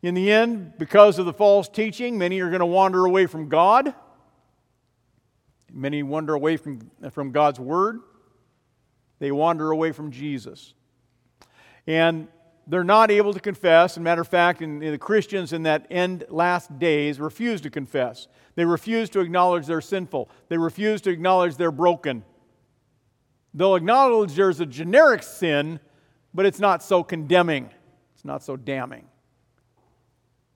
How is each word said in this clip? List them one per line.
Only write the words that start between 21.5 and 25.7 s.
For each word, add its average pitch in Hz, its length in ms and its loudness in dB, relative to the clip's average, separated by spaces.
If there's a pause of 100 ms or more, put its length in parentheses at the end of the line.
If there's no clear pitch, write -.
they're 170 160 -2
broken. 143 540 -2 (1300)
They'll 190 200 2
acknowledge 220 580 2
there's 180 260 0
a 170 60 -2
generic 185 560 4
sin, 156 580 -4 (540)